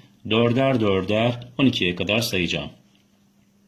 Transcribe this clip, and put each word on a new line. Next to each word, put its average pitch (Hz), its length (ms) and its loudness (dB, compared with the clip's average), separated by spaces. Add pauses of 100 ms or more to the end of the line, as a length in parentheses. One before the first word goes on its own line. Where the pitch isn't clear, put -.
(300)
dörder 120 500 2
dörder 104 680 0 (100)
on 139 80 4
ikiye 92 300 0
kadar 101 240 -2
sayacağım. 87 500 -4 (960)